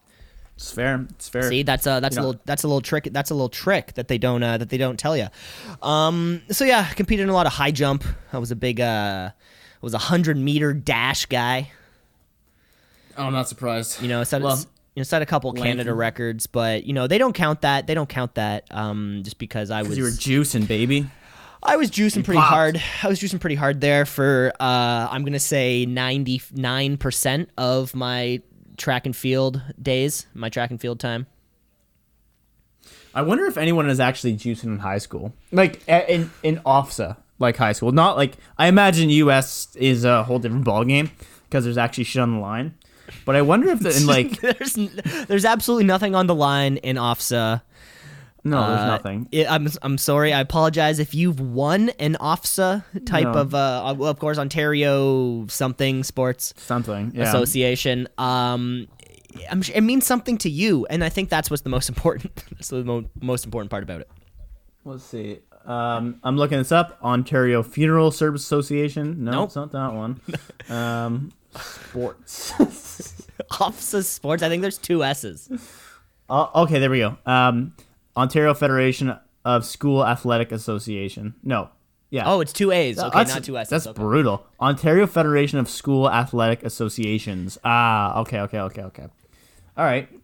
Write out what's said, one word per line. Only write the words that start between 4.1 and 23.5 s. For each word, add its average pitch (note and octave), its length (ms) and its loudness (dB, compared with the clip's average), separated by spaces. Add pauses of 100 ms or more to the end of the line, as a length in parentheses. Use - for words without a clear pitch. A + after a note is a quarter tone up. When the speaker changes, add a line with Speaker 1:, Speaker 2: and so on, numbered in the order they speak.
Speaker 2:
don't, B2 260 0
uh, A#2 120 0
that A2+ 120 -4
they B2+ 100 -4
don't B2+ 220 -2
tell D#3 160 0
ya. G#2+ 140 -2 (520)
Um, E3+ 680 0
so G#3+ 160 0
yeah, A3+ 280 4
competed G3+ 320 0
in G3 40 0
a F#3+ 60 2
lot F3 120 4
of C3 60 0
high D3 200 0
jump. C#3 320 0 (280)
I C3+ 60 -4
was A#2 140 -4
a A#2 40 -6
big, B2 240 -2
uh, G2+ 520 -2
I - 480 -20
was A#2+ 120 -8
a A2+ 60 -2
hundred E3 380 2
meter D3 360 0
dash C3 540 -2
guy. B2+ 460 -2 (1500)
Speaker 1:
Oh, C#3 60 -6
I'm C3+ 80 -2
not C3 160 -2
surprised. A#2 520 -6
Speaker 2:
You B2 60 -4
know, A#2+ 160 0
set, C#3 200 -2
Speaker 1:
Well, C#3 160 0 (360)
Speaker 2:
you C#3 60 -8
know, - 20 -2
set D#3 200 0
a C#3+ 40 -4
couple C#3 240 -2
Speaker 1:
lanky. B2 200 -2
Speaker 2:
Canada A#2+ 220 -2
records, A2+ 540 -4
but, A2+ 380 -2
you C3+ 80 -4
know, B2+ 160 0
they F#3+ 100 2
don't B3+ 160 2
count D3+ 280 0
that. C#3 260 2
They D#3 60 0
don't D3+ 140 -2
count B2 280 -6
that. G#2+ 340 -4
Um, G#2 540 -6
just G#2+ 140 -14
because G#2+ 340 -6
I G#2+ 80 -4
Speaker 1:
'Cause G#2+ 80 -4
Speaker 2:
was A#2+ 100 -2
Speaker 1:
you C3 60 0
were A#2+ 60 0
juicing, C3 580 0
baby. B2 380 2 (560)
Speaker 2:
I C#4+ 140 4
was D4 140 2
juicing G#3 280 0
Speaker 1:
You F#3+ 40 0
Speaker 2:
pretty F3 160 2
Speaker 1:
popped. D3+ 120 8
Speaker 2:
hard. D#3+ 320 4 (200)
I G#3 60 0
was G3 100 0
juicing F#3+ 220 -4
pretty D3 160 -2